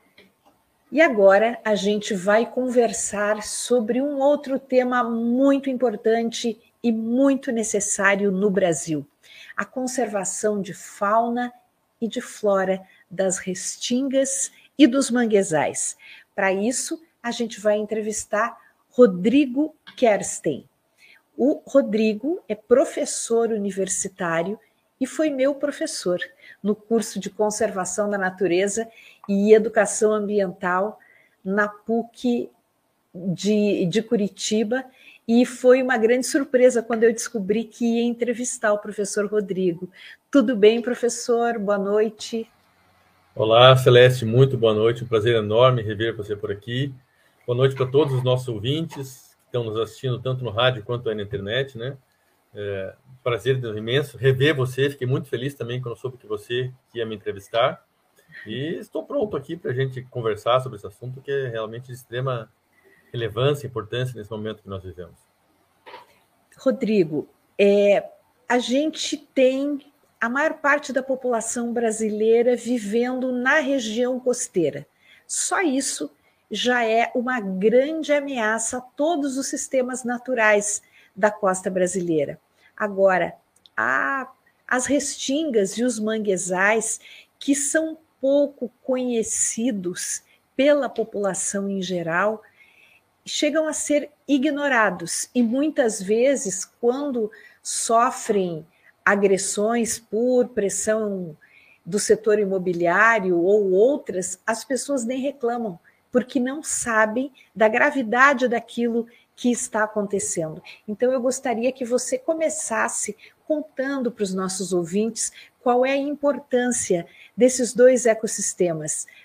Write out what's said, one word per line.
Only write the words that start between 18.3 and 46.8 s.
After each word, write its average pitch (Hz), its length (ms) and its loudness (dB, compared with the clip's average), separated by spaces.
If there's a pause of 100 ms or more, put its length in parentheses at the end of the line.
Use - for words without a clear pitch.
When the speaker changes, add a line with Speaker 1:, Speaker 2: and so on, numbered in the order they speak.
Speaker 1:
Rodrigo 247 840 4 (220)
Kersten. 180 680 0 (720)
O 262 300 2
Rodrigo 220 840 0
é 330 60 -2
professor 240 960 0
universitário 190 1080 -4 (420)
e 262 80 -2
foi 311 200 0
meu 277 280 0
professor 214 640 -4 (420)
no 208 140 0
curso 220 420 -2
de 196 100 -8
Conservação 208 800 -4
da 202 80 -4
Natureza 190 720 -2 (400)
e 202 240 6
Educação 214 600 4
Ambiental 202 880 -2 (440)
na 202 220 0
puc 233 800 -4 (640)
de, 190 760 0
de 202 160 0
Curitiba, 220 800 -2 (420)
e 233 180 6
foi 254 380 4
uma 254 140 0
grande 240 300 2
surpresa 247 540 4
quando 226 220 -2
eu 233 100 6
descobri 220 520 -4
que 226 200 -8
ia 233 200 2
entrevistar 240 680 -2
o 208 60 0
professor 208 480 -4
Rodrigo. 185 640 -2 (400)
Tudo 262 240 4
bem, 214 260 6
professor? 233 800 -2
Boa 202 200 0
noite. 214 680 -2 (840)
Speaker 2:
Olá, 120 420 8
Celeste, 127 480 6
muito 127 320 4
boa 110 160 4
noite, 113 300 2
um 110 60 -12
prazer 113 260 2
enorme 113 480 4
rever 107 320 -4
você 104 220 -8
por 101 160 -6
aqui. 123 420 -6 (520)